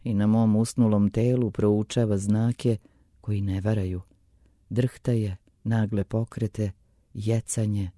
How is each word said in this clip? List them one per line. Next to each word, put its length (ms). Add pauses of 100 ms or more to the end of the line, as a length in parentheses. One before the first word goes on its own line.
i 100
na 140
mom 280
usnulom 540
telu 420
proučava 680
znake 600 (440)
koji 200
ne 200
varaju. 400 (680)
Drhtaje, 680 (260)
nagle 400
pokrete, 680 (420)
jecanje, 840